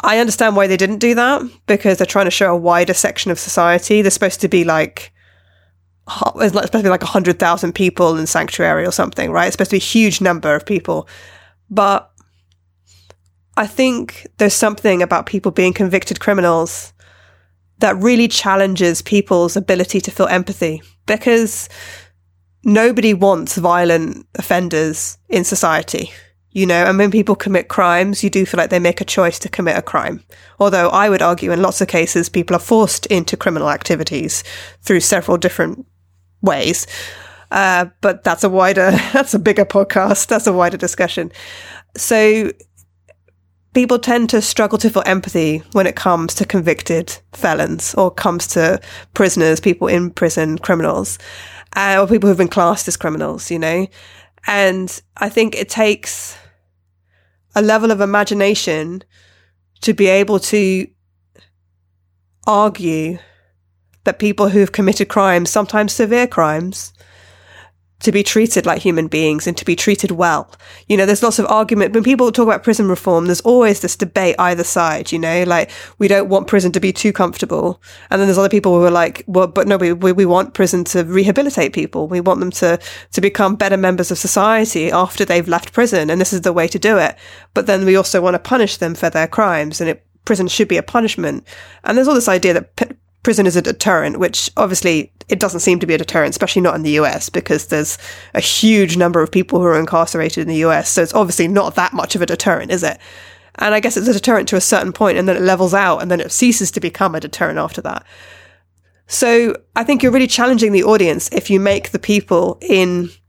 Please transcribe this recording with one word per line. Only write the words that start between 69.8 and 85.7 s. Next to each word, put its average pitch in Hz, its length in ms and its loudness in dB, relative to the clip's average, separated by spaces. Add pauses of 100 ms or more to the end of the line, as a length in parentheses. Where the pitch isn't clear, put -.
well. 165 400 -2 (380)
You 202 100 4
know, 190 80 6
there's 208 160 2
lots 226 160 2
of 202 80 0
argument. 214 480 2
When 226 100 2
people 247 260 4
talk 233 160 2
about 220 160 0
prison 214 240 2
reform, 175 380 0
there's 175 180 0
always 233 380 4
this - 160 -4
debate 190 420 0
either 180 260 0
side, 160 460 -2
you 165 80 -4
know, 165 260 0
like, 170 260 0 (280)
we 208 80 2
don't 196 220 2
want 190 180 0
prison 185 260 2
to 185 80 -2
be 190 120 0
too 202 220 0
comfortable. - 640 -4 (300)
And 190 100 0
then 196 80 2
there's 185 80 2
other 196 140 2
people 196 240 2
who 175 100 4
are 175 60 6
like, 170 360 0
"Well, 185 200 2
but 180 200 0
no, 202 120 2
we, 175 160 0
we, 180 180 0
we 190 140 4
want 180 260 2
prison 180 340 0
to 180 180 -2
rehabilitate 190 680 0
people. 156 340 -4
We 175 140 -4
want 180 200 0
them 180 100 -2
to, 170 280 0 (340)
to - 100 -2
become 196 340 0
better 196 220 0
members 185 320 0
of 175 80 -4
society 208 720 0
after 180 340 0
they've 175 240 0
left 170 240 -4